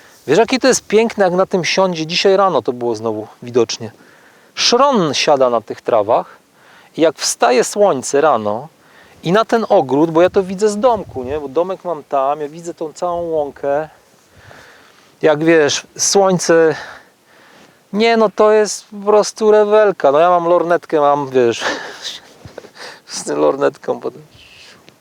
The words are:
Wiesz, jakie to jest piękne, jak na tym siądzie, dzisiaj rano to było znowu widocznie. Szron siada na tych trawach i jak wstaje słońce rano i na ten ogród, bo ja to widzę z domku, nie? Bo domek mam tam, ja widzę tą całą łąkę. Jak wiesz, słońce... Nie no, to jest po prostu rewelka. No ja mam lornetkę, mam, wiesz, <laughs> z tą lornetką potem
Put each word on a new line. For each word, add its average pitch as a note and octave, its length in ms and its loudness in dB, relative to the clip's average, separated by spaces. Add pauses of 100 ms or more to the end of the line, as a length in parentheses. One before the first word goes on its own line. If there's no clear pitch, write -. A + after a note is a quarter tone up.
(280)
Wiesz, C#3+ 100 2
jakie A#3 220 2
to C4+ 80 0
jest - 200 0
piękne, G#3+ 380 0
jak F3 80 0
na F#3 120 0
tym F3 200 -4
siądzie, F3 420 -2
dzisiaj F#3+ 300 2
rano F#3 240 0
to B2 120 -4
było A#2+ 220 -4
znowu G#2+ 320 -6 (160)
widocznie. A#2 480 -2 (640)
Szron A#3+ 580 2
siada C3+ 360 2
na A#2 120 0
tych - 200 -12
trawach A#2 560 0 (600)
i D3 40 -4
jak D#3 140 2
wstaje - 480 0
słońce D3+ 580 0
rano A#2+ 460 0 (560)
i D#3+ 80 -4
na A3 140 2
ten A3+ 240 0
ogród, D3+ 420 2
bo D#3+ 100 2
ja F3+ 80 4
to G3 140 0
widzę G3 260 -2
z G#3 80 -4
domku, G#3 460 -2
nie? C#3 160 -6
Bo C#3+ 80 -8
domek F3 380 -4
mam D#3 180 -8
tam, C#3+ 380 -2
ja C#3+ 80 -8
widzę E3 240 -14
tą D#3 200 -10
całą F3 280 -6
łąkę. D3+ 680 -6 (1300)
Jak D3+ 220 2
wiesz, D#3+ 440 2 (100)
słońce... E3+ 800 2 (1160)
Nie A3+ 240 2
no, A3 180 2
to G#3+ 160 4
jest G#3+ 360 0
po G3+ 180 -16
prostu G#3 460 2
rewelka. G#3 600 4
No D3 80 2
ja F3 100 4
mam F3 180 2
lornetkę, E3+ 520 0
mam, C#3+ 300 0
wiesz, B2 340 0 (720)
<laughs> - 680 -20
z - 180 -14
tą D#3 120 -6
lornetką C#3 640 -2
potem C3 220 -12 (800)